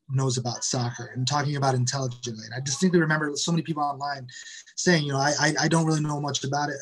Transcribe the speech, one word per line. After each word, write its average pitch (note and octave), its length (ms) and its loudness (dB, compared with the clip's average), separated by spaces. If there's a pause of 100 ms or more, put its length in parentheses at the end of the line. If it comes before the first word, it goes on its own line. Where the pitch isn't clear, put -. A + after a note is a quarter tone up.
(100)
knows C3 260 0
about B2 280 -4
soccer A#2+ 500 -4
and B2+ 140 -2
talking D3 260 0
about C#3 200 2
it - 20 2
intelligently. B2 680 -2
And A2+ 120 -12
I - 20 -6
distinctly F3 400 2
remember D#3 380 2
so - 160 -2
many E3 100 2
people D3+ 220 -2
online C#3 420 -6 (480)
saying, E3+ 300 4
you C#3+ 80 -2
know, C3+ 60 0
"I, C#3 220 4
I, D3+ 200 4
I D#3+ 80 2
don't E3 180 4
really D#3 140 2
know D3+ 200 -2
much C#3+ 220 -4
about C#3+ 280 -2
it, C#3 120 -6